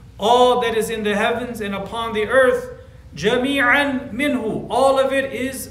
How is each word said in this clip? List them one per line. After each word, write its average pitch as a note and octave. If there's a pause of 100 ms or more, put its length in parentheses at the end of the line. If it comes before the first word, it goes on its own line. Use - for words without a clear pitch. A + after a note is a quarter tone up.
(180)
all B3
that A3+
is G#3+
in A3
the G#3
heavens A3+
and G3+
upon G#3+
the G#3+
earth, B3 (440)
جَمِيعًا B3+
مِّنْهُ. A#3
All C4+
of C4
it C4+
is B3+